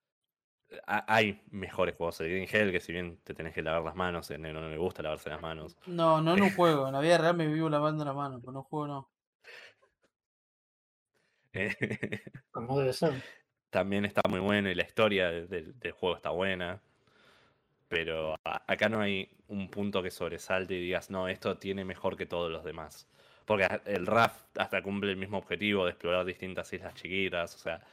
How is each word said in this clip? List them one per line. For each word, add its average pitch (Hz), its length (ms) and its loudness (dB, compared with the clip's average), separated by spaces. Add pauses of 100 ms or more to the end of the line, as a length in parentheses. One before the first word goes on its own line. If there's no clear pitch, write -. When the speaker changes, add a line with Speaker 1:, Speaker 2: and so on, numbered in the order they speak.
(840)
Speaker 1:
Ha-, 104 200 0 (100)
hay 107 260 4 (120)
mejores 90 420 0
juegos. 85 260 -2
El 82 100 -2
Green 92 200 -2
Hell, 104 220 4
que 90 80 0
si - 120 -8
bien 87 300 -6
te - 120 -12
tenés 80 200 -8
que 87 80 -4
lavar 80 220 2
las 80 100 -6
manos, 90 380 -2
en 78 140 -8
él 78 80 -6
no 80 140 -8
le 78 100 -6
gusta 87 260 -2
lavarse 76 260 -6
las 78 100 -6
manos. 80 360 -10 (100)
Speaker 2:
No, 165 340 4
no 165 160 4
en 196 60 6
un 190 80 6
Speaker 1:
<laughs> 196 60 -4
Speaker 2:
juego. 156 320 6
En 135 60 -2
la 135 60 0
vida 165 180 8
real 165 180 4
me 165 100 0
vivo 156 220 0
lavando 151 360 2
la 139 100 -2
mano, 139 260 -6
pero 127 100 -12
en 135 60 -10
un 135 80 -8
juego 151 240 -6
no. 139 220 -8 (2500)
Speaker 1:
Eh, 95 180 0 (100)
<laughs> - 680 -6
Speaker 3:
Como 123 280 -2
debe 131 140 2
ser. - 200 2 (580)
Speaker 1:
también 98 340 2
está 104 240 2
muy 95 120 -2
bueno 101 300 2
y 87 40 -2
la 87 100 2
historia 101 460 4
de-, 85 160 -4
del, 90 320 -8
del 85 140 -6
juego 87 240 0
está 76 140 -6
buena. 90 500 -2 (1080)
Pero 80 460 -2 (100)
a-, - 220 -4
acá - 220 2
no 110 120 0
hay 98 300 0 (180)
un 98 220 -6
punto 101 320 -2
que 90 80 -4
sobresalte 92 640 -4
y 90 80 -2
digas, 87 280 -2
"No, 92 180 -2
esto 92 300 -2
tiene 98 260 -4
mejor 92 320 -4
que 90 100 -6
todos 87 240 -2
los 82 140 -8
demás". 80 440 -12 (380)
Porque 101 180 4
a-, 98 220 2
el 95 200 0
Raft 110 520 4
hasta 92 240 0
cumple 101 300 -2
el 92 40 -4
mismo 95 220 -4
objetivo 98 460 2
de 87 80 2
explorar 90 340 0
distintas 92 460 -6
islas 90 220 -10
chiquitas. 87 600 -2
O - 40 -20
sea, 82 240 -8 (100)